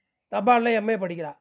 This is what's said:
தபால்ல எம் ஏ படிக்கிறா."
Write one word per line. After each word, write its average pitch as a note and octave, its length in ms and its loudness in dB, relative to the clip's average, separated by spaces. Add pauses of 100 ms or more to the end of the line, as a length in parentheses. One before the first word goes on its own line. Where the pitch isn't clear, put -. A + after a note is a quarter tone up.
(300)
தபால்ல A#3 420 2
எம் G#3+ 160 0
ஏ A3+ 80 0
படிக்கிறா." E3+ 440 -8